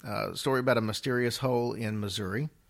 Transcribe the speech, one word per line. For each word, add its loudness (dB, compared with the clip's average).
uh, -2
story 2
about 4
a 4
mysterious 0
hole 0
in -4
Missouri. -2